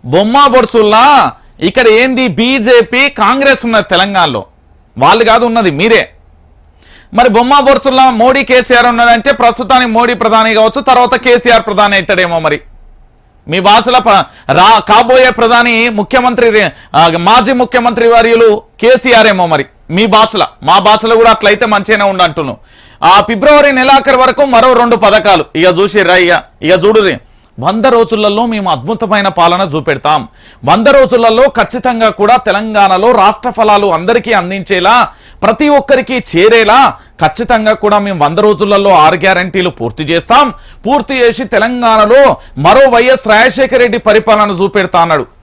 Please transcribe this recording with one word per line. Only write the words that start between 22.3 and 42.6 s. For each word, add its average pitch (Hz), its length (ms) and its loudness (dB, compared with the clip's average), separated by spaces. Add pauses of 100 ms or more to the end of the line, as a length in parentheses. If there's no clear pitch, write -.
ఆ 190 160 2
ఫిబ్రవరి 285 520 2
నెలాఖరు 269 460 2
వరకు 262 280 0
మరో 254 280 2
రెండు 240 220 0
పథకాలు. 196 500 0 (100)
ఇక 170 240 0
చూసిర్రా, 190 360 0
ఇక, 175 260 0 (200)
ఇక 165 240 0
చూడుర్రి. 208 320 0 (420)
"వంద 202 260 -4
రోజులలో 226 600 0
మేము 208 260 -4
అద్భుతమైన 196 560 -4
పాలన 175 340 0
చూపెడతాం, 147 680 -4 (380)
వంద 202 220 0
రోజులలో 247 600 2
ఖచ్చితంగా 233 640 -2
కూడా 208 260 0
తెలంగాణలో 208 760 0
రాష్ట్ర 214 380 0
ఫలాలు 202 440 0
అందరికీ 220 400 -2
అందించేలా, 190 760 -2 (360)
ప్రతి 233 260 0
ఒక్కరికి 269 540 0 (120)
చేరేలా 220 580 2 (320)
ఖచ్చితంగా 220 480 -2
కూడా 208 260 -2
మేము 190 260 -4
వంద 165 140 -2
రోజులలో 202 560 0
ఆరు 160 200 4
గ్యారంటీలు 180 540 -2
పూర్తి 120 340 -10
చేస్తాం, 170 500 0 (340)
పూర్తి 277 280 -2
చేసి 240 280 -2
తెలంగాణలో 226 920 0 (200)
మరో 226 320 4